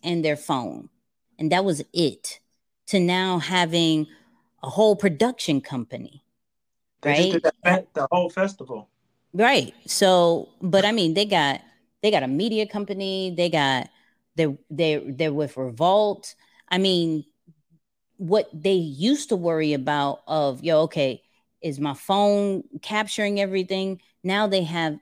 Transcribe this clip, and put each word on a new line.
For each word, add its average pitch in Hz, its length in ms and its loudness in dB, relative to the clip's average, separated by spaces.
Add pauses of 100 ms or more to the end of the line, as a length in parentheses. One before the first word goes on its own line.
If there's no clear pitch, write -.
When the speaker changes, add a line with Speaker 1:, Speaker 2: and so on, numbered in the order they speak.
Speaker 1:
and 170 200 -2
their 151 140 2
phone, 117 520 -6 (500)
and 156 120 0
that 185 140 2
was 156 260 -2
it, - 480 -4 (480)
to 202 120 2
now 180 400 2
having 160 640 2 (560)
a 135 80 -8
whole 214 260 4
production 196 640 0
company, - 640 -10 (800)
Speaker 2:
They 147 140 0
just 160 80 4
Speaker 1:
right? 190 80 0
Speaker 2:
did 170 120 0
that 160 200 2
fe-, 185 300 2
the 139 180 -2
whole 180 180 2
festival. 139 600 -6 (440)
Speaker 1:
Right. 214 400 2 (140)
So, 175 600 4 (120)
but 190 240 2
I 208 60 2
mean, 175 240 2
they 202 100 2
got, 160 360 0 (420)
they 208 80 4
got 175 100 4
a 131 60 -2
media 214 400 -2
company. 190 680 -6
They 175 140 0
got, 139 400 0 (460)
they're, 151 200 0 (140)
they're, 156 340 0
they're 147 300 -4
with 147 240 -4
Revolt. 185 800 0 (340)
I 180 80 0
mean, 170 480 0 (920)
what 196 360 0
they 175 200 -2
used 180 560 0
to 226 60 0
worry 160 380 0
about 143 540 -2
of, 139 360 -2
"Yo, 156 180 4
okay, 135 420 -2 (380)
is 143 180 -6
my 147 140 -4
phone 202 680 0 (180)
capturing 208 580 -4
everything?" 190 600 -4 (240)
Now 196 240 0
they 190 160 0
have 160 380 -4